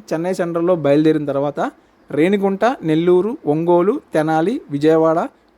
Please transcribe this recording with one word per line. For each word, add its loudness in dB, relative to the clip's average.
చెన్నై -4
సెంట్రల్లో -2
బయలుదేరిన 2
తర్వాత -4
రేణిగుంట, 0
నెల్లూరు, 2
ఒంగోలు, 2
తెనాలి, -2
విజయవాడ, 2